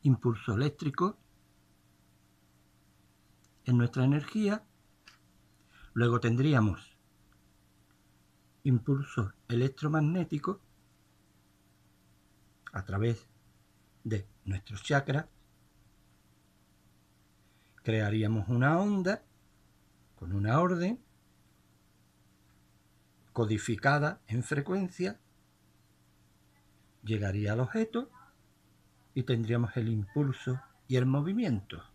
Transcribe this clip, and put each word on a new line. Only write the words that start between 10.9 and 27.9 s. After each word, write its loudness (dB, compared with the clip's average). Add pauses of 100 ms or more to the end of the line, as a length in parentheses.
a -6
través -2 (760)
de -4 (160)
nuestros -8
chakras, 0 (2500)
crearíamos 0
una 4
onda 0 (920)
con -10
una 2
orden 0 (2250)
codificada 0
en -4
frecuencia, -4 (1800)
llegaría 0
al 0
objeto -2 (1040)